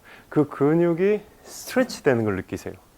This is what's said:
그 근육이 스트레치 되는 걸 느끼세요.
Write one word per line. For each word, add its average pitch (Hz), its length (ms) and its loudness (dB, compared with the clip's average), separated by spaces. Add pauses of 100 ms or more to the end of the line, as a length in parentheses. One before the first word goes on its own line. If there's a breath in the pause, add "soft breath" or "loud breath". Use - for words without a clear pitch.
(300 loud breath)
그 147 180 2
근육이 170 760 2 (220)
스트레치 - 600 -4
되는 117 220 4
걸 101 100 0
느끼세요. 90 380 -8 (240)